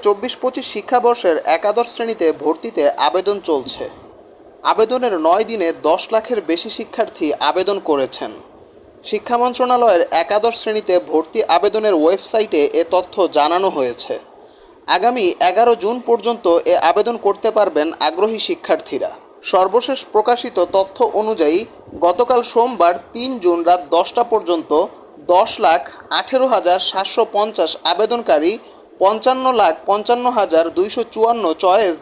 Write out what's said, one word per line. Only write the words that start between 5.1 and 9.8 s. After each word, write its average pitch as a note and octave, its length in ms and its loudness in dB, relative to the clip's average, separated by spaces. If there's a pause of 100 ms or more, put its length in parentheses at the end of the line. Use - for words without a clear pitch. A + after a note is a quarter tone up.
নয় F3+ 240 2
দিনে G#3 240 -2 (140)
দশ D#3+ 200 2 (100)
লাখের A3 280 -2 (100)
বেশি F3 200 -2
শিক্ষার্থী G#3+ 560 -6 (140)
আবেদন F#3 380 0 (100)
করেছেন। C3+ 420 -2 (760)
শিক্ষা A3+ 340 -4
মন্ত্রণালয়ের A#3+ 640 2 (200)